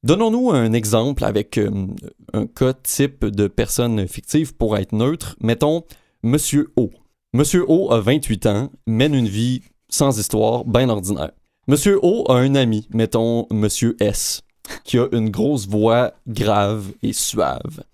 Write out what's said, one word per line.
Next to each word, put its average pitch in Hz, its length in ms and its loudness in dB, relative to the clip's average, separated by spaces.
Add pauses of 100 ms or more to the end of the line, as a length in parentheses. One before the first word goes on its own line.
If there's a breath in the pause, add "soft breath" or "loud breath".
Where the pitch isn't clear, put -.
Donnons-nous 226 500 2
un 113 220 2
exemple 117 500 0
avec, 104 360 -2
euh, 104 100 0 (640)
un 107 140 -2
cas 131 260 0
type - 520 -2
de 101 220 0
personne 110 600 -2
fictive - 480 -4
pour 107 200 0
être 101 160 -2
neutre. 127 480 -2
Mettons, 151 440 0 (400 soft breath)
Monsieur 143 520 0
O. 120 140 2 (420)
Monsieur 147 380 2
O 165 220 4
a 113 100 4
vingt-huit 117 460 0
ans, 107 220 0 (180)
mène 123 280 0
une 120 140 2
vie 120 320 -2 (260)
sans 139 320 0
histoire, 110 460 -2
ben 123 240 2
ordinaire. 92 420 -4 (360)
Monsieur 190 360 4
O 208 260 2
a 127 80 6
un 135 180 2
ami, 113 380 0
mettons 113 560 0
Monsieur 110 520 0
S, - 400 -2 (420 loud breath)
qui - 160 -2
a 120 140 2
une 110 160 0
grosse 107 380 -2
voix 113 440 2 (160)
grave 104 640 0 (100)
et - 120 -2
suave. - 680 -4 (100)